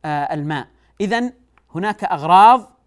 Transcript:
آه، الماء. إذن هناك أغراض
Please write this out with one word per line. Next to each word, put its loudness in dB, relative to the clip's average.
آه، -10
الماء. -6
إذن -4
هناك -8
أغراض 2